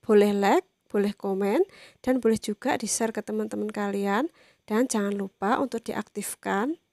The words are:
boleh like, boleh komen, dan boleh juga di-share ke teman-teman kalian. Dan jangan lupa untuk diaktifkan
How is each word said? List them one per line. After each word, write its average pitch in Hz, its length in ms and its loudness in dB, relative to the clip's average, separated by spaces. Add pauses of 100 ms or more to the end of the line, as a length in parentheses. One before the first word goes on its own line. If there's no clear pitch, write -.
boleh 208 320 6
like, 202 320 2 (240)
boleh 208 240 0
komen, 202 480 0 (400)
dan 254 160 0
boleh 220 240 2
juga - 380 -4
di-share 220 340 -2
ke 214 80 -6
teman-teman 214 480 -4
kalian. 202 640 -2 (340)
Dan 226 240 0
jangan 202 240 0
lupa 202 480 -2
untuk 233 240 -4
diaktifkan 208 920 -4 (140)